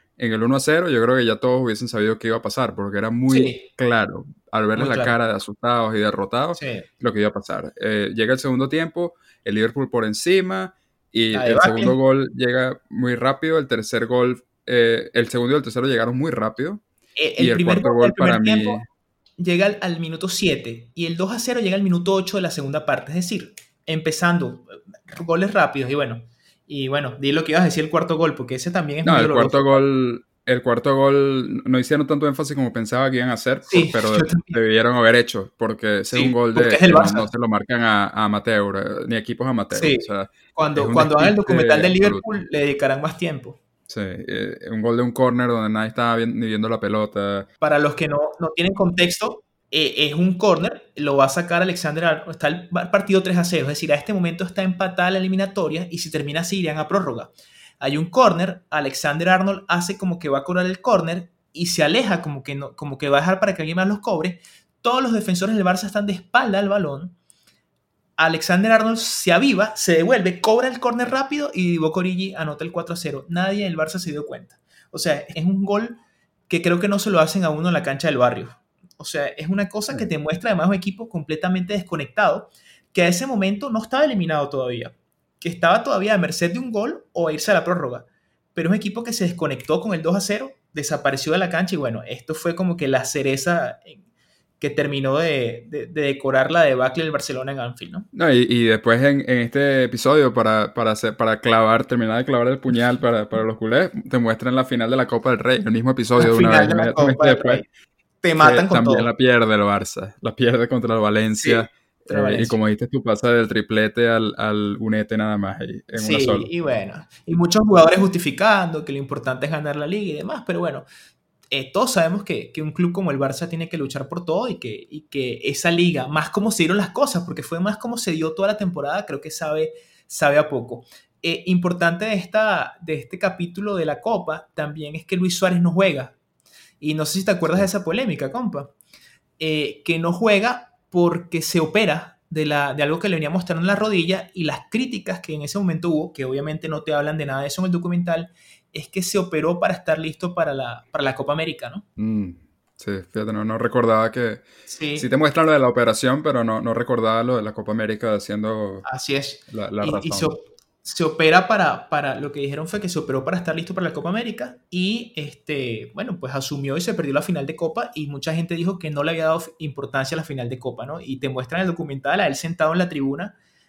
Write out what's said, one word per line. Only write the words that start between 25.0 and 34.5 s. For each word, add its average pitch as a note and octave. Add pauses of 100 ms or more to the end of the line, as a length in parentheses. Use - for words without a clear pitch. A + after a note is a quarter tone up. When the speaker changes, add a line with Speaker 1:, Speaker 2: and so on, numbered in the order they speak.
Speaker 2:
goles F#3
rápidos C#3
y C#3
bueno, A#2+ (440)
y C3+
bueno, C#3
di C#3
lo D#3
que D3+
ibas E3+
a F3+
decir D#3+
el D#3
cuarto E3
gol, D#3
porque B2+
ese F3
también D3+
es E3
Speaker 1:
No, E3
Speaker 2:
muy B2
Speaker 1:
el A2
cuarto C3
Speaker 2:
doloroso. -
Speaker 1:
gol, C3+ (200)
el B2
cuarto B2
gol C3+
no B2+
hicieron C#3+
tanto D3+
énfasis C#3+
como B2+
pensaba B2
que C3
iban B2
a A#2+
hacer, B2+
por-, -
Speaker 2:
Sí, E3
Speaker 1:
pero A2
Speaker 2:
<laughs> G#2+
yo E3
también. E3+
Speaker 1:
debieron A2+